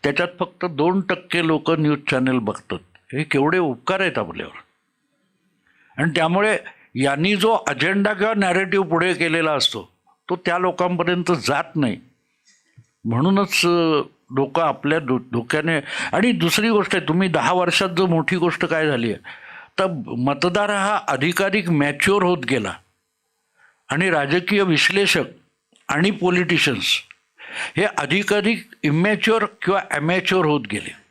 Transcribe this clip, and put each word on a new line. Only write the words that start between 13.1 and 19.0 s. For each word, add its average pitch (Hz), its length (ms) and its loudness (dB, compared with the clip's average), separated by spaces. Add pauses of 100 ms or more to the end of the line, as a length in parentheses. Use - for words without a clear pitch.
अ, 165 360 2 (300)
लोक 139 280 0
आपल्या 151 400 0
धो-, 131 320 -2
धोक्याने. 151 480 -2 (340)
आणि 214 180 2
दुसरी 185 380 0
गोष्ट 208 260 2
आहे, 170 120 -2
तुम्ही 180 200 2
दहा 160 260 0
वर्षात 180 360 0
जो 180 180 0
मोठी 165 280 0
गोष्ट 170 300 0
काय 156 220 0
झाली 117 260 0